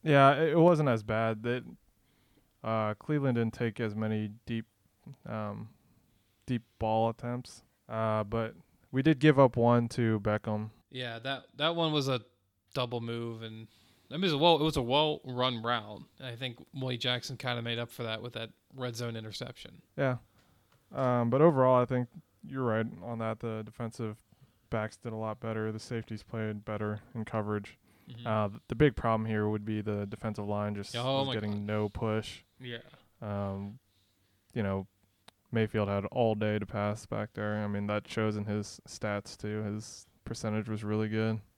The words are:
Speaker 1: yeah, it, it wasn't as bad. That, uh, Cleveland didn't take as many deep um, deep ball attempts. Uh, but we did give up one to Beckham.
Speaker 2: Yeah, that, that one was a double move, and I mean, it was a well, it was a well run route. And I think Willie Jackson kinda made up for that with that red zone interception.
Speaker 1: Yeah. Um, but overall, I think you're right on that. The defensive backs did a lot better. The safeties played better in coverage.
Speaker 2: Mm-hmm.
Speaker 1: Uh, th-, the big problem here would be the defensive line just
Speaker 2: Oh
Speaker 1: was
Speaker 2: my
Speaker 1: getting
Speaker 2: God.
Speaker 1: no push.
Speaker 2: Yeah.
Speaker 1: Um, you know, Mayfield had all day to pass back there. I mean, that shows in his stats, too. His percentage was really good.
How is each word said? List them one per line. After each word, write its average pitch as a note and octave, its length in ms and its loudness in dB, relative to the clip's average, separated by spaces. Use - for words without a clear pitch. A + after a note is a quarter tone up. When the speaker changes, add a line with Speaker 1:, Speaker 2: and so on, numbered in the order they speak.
Speaker 1:
yeah, C#3+ 300 8
it, D#3 160 2
it D#3+ 80 4
wasn't D#3+ 300 8
as A2+ 140 2
bad. A2 400 0
That, A#2+ 220 -2
uh, A2 320 0
Cleveland C#3 420 0
didn't A2+ 180 2
take A#2 260 -4
as G#2+ 140 -2
many G#2+ 360 -2
deep A2+ 200 -4
um, G#2+ 400 -8
deep A#2+ 160 -2
ball A2 320 2
attempts. A#2+ 520 -10
Uh, A2 360 0
but A2+ 300 -4
we C3 100 0
did D3+ 160 6
give C#3 200 8
up C3+ 180 8
one A#2+ 320 6
to A2+ 320 2
Beckham. G#2+ 500 -2
Speaker 2:
Yeah, A#2+ 300 -8
that, C3 240 -8
that D#3 200 0
one E3 160 2
was C#3+ 160 2
a B2+ 120 0
double B2 260 -2
move, A#2 420 -6
and A2 240 -14
I - 40 -8
mean, D#3+ 100 -2
it - 20 2
was E3+ 60 4
a C#3+ 60 2
well, E3 180 8
it C#3 60 2
was D#3 140 2
a C3+ 60 2
well D3+ 420 2
run B2 380 0
route. A2 400 -4
And C3 100 -12
I A#2+ 80 -10
think B2 200 -8
Willie B2+ 240 -4
Jackson B2 400 -4
kinda A#2+ 260 -4
made A#2 160 -4
up A#2 120 -6
for - 140 -8
that A2 180 -6
with A#2+ 120 -10
that A2+ 160 -8
red B2 220 -6
zone A#2 200 -6
interception. A2 680 -12
Speaker 1:
Yeah. C3 200 0
Um, B2 340 2
but C3 140 6
overall, C3 400 8
I - 20 4
think B2 240 -2
you're C3+ 180 -6
right A2+ 220 2
on A#2 160 -8
that. A2 220 -4
The A2 240 -6
defensive A2 520 -8
backs A2 260 -2
did A#2 160 -10
a A2 40 -8
lot A2 240 -6
better. A2 320 -2
The G#2+ 60 -6
safeties A2+ 440 -8
played A2 420 -6
better G#2+ 360 -4
in A2 120 -6
coverage. G#2 520 -4
Speaker 2:
Mm-hmm. A#2 160 -12
Speaker 1:
Uh, G#2+ 220 2
th-, G2+ 200 -10
the A#2+ 60 -4
big C3 220 4
problem A2 300 0
here G#2+ 220 0
would G#2+ 180 -2
be G#2+ 160 -2
the G#2 240 -2
defensive G#2 400 -6
line G#2 280 -2
just G2+ 220 -8
Speaker 2:
Oh C3 240 0
Speaker 1:
was C#3 80 0
Speaker 2:
my C3 60 -2
Speaker 1:
getting G#2 180 -2
Speaker 2:
God. G2+ 140 -4
Speaker 1:
no G#2+ 240 0
push. A2 500 -4
Speaker 2:
Yeah. A#2+ 200 -10
Speaker 1:
Um, G2+ 580 -6
you A#2 80 -2
know, G2 240 -2
Mayfield A2 360 0
had G2+ 180 -2
all A2+ 280 2
day G#2+ 240 0
to G#2 80 -2
pass G#2 380 -4
back G#2+ 300 -6
there. G#2+ 220 -4
I G#2+ 100 -4
mean, G2+ 220 -4
that G#2+ 200 -4
shows A2 280 0
in G#2 100 -4
his G#2 420 -4
stats, - 480 -6
too. G#2+ 260 -6
His G#2+ 440 -8
percentage G#2+ 440 -4
was G#2+ 160 -6
really G#2+ 240 0
good. A2 320 0